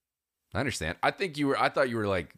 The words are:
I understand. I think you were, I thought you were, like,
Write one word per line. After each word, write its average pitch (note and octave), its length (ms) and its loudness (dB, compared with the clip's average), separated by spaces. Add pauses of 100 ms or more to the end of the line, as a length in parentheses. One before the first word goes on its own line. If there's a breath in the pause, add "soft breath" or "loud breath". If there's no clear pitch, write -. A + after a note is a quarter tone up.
(540)
I A#2 60 -2
understand. G#2 440 -4
I D3 80 4
think D3+ 260 -6
you D3 100 0
were, B2 120 2
I C3 100 4
thought C#3 200 2
you A#2 80 -2
were, G#2 100 0
like, F#2 300 0